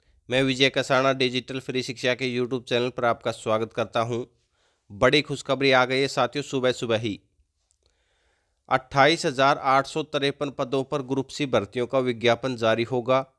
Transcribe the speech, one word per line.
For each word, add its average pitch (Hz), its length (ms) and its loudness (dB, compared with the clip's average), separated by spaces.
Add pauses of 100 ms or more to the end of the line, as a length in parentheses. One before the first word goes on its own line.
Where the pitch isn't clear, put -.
(300)
मैं 127 120 2
विजय 135 280 2
कसाना 135 420 2
डिजिटल 127 480 -2
फ्री 127 220 -4
शिक्षा 123 320 -4
के 123 240 -4
YouTube 123 260 -4
चैनल 123 240 0
पर 127 160 -4
आपका 117 260 0
स्वागत 110 420 -2
करता 117 280 -2
हूं। 120 260 -4 (680)
बड़ी 127 300 4
खुशखबरी 135 480 0
आ 127 140 6
गई 131 160 0
है 135 80 0
साथियों, 135 340 -2
सुबह 127 300 0
सुबह 113 260 -2
ही 110 220 -6 (1500)
अट्ठाईस 143 580 2
हजार 135 320 2
आठ 135 280 2
सौ 156 160 -6
तिरपन 143 480 -4
पदों 131 340 -4
पर 143 180 -4
ग्रुप 131 260 -4
सी - 180 -6
भर्तियों 123 400 -2
का 135 120 -2
विज्ञापन 120 580 0
जारी 113 260 2
होगा। 127 560 -2